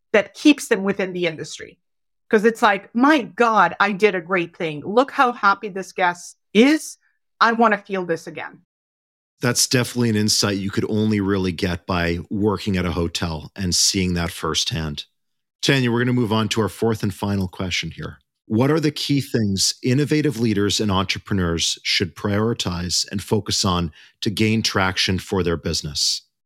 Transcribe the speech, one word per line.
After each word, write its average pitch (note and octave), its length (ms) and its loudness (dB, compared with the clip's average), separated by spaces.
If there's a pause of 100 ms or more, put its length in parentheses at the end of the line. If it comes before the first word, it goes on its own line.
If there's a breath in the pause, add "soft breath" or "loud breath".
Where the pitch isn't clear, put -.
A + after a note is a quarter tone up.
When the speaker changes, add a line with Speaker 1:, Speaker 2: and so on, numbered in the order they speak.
(120)
Speaker 1:
that G3+ 220 2
keeps - 340 4
them G3 160 0
within G3 300 -2
the F3 140 -2
industry. - 500 -10 (520)
'Cause G#3+ 160 4
it's A3+ 160 0
like, G3+ 340 0
"My C4+ 260 4
God, G3+ 580 2
I G3+ 120 2
did G3+ 240 2
a F3+ 60 -4
great E3+ 340 -4
thing. D3+ 300 -6
Look A#3+ 260 2
how B3 220 2
happy G3+ 340 0
this F#3+ 240 -10
guest F3 460 -2 (160)
is. C#4 440 4 (420)
I A3+ 120 4
wanna A3+ 260 4
feel F#3+ 280 -6
this E3 200 -4
again." B2+ 360 -14 (800)
Speaker 2:
That's B2 260 0
definitely A#2+ 420 0
an G#2+ 60 2
insight G#2+ 420 0
you G2 140 -4
could - 180 -2
only G#2+ 300 0
really F#2+ 320 0
get F2 340 -4
by E2+ 340 0 (100)
working G2+ 480 0
at F2+ 80 0
a F2 60 -2
hotel E2 640 -4
and F#2 200 -2
seeing F2+ 380 0
that E2+ 180 -2
firsthand. D#2+ 720 -4 (560)
Tanya, C3 300 2
we're A#2 80 2
gonna B2+ 140 0
move A#2 200 0
on A2 160 2
to - 120 -2
our G2+ 80 0
fourth A2+ 340 -2
and G2+ 100 -2
final G2+ 340 -2
question F2 440 -6
here. D#2+ 260 -14 (280)
What B2+ 260 2
are D#3+ 80 2
the D3+ 120 0
key C#3+ 300 0
things G2+ 600 0
innovative C#3+ 580 2
leaders G#2 420 2
and G#2 100 0
entrepreneurs F#2 920 0
should - 320 -2
prioritize G2+ 960 -2
and F#2+ 140 -6
focus G#2 400 -2
on F2 300 0 (280 soft breath)
to - 80 -2
gain A2 320 2
traction F#2+ 580 0
for F#2+ 220 -2
their E2+ 140 0
business? - 680 -4 (220)